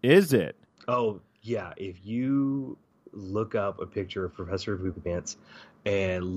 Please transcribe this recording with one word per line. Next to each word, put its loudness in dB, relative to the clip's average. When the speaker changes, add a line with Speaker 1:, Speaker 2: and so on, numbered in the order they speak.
Speaker 1:
Is 8
it? 4
Speaker 2:
Oh, 0
yeah. -6
If -10
you -2
look -4
up -2
a -6
picture -6
of -8
Professor -4
Poopy -4
Pants -6
and 0